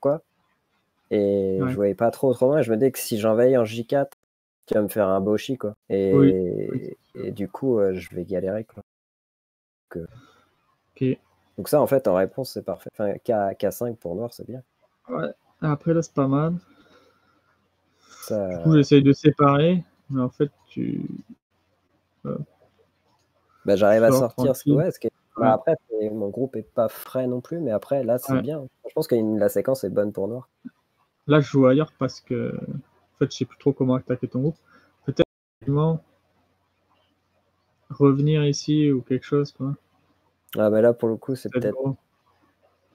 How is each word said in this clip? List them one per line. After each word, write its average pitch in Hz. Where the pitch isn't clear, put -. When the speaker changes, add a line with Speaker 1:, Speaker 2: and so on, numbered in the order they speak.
Speaker 1:
quoi. 147
Et 101
Speaker 2:
Ouais. 131
Speaker 1:
je 127
voyais 101
pas 117
trop -
autrement, 127
et 147
je 113
me 110
dis 131
que -
si -
j'envahis 117
en 117
J 113
quatre, 139
tu -
vas 107
me 101
faire 101
un 95
Boshi, 104
quoi. 104
Et, 98
Speaker 2:
Oui. 139
Oui, -
c'est -
sûr. 104
Speaker 1:
et 101
du 101
coup, 127
euh, 98
je 92
vais 90
galérer, 95
quoi. -
Donc, 85
euh, 82
Speaker 2:
Ok. 131
Speaker 1:
donc 95
ça, 143
en 113
fait, 131
en 92
réponse, 95
c'est 101
parfait. -
Enfin, 101
K, 101
K 101
cinq 120
pour 85
noir, 117
c'est -
bien. 127
Speaker 2:
Ouais. -
Après, 156
là, 165
c'est -
pas 135
mal. 151
Speaker 1:
Ça 101
Speaker 2:
Du 90
coup, 160
j'essaye 143
de 139
séparer, 147
mais 135
en 127
fait, 147
tu, -
euh, -
Speaker 1:
Bah, 101
j'arrive 104
à 113
Speaker 2:
sors 131
Speaker 1:
sortir 131
ce -
que, 143
Speaker 2:
tranquille. 143
Speaker 1:
ouais, 180
ce -
que, 113
bah, 113
Speaker 2:
Ouais. 110
Speaker 1:
après, -
c'est, 107
mon 107
groupe 123
est 110
pas 110
frais -
non 123
plus, 165
mais 139
après, 120
là, 120
c'est 131
Speaker 2:
Ouais. 127
Speaker 1:
bien. 139
Je -
pense 120
que -
la 104
séquence 101
est 98
bonne 104
pour 98
noir. 123
Speaker 2:
Là, 147
je 139
joue 135
ailleurs 143
parce -
que, 123
en -
fait, 143
je -
sais 131
plus -
trop 139
comment 127
attaquer 127
ton 127
groupe. 156
Peut-être, 143
effectivement, 156
revenir 143
ici 147
ou 131
quelque 127
chose, 143
quoi. 139
Speaker 1:
Ah, 107
bah, 107
là, 120
pour 120
le 110
coup, 131
c'est 117
Speaker 2:
Peut-être 120
Speaker 1:
peut-être 104
Speaker 2:
gros. 135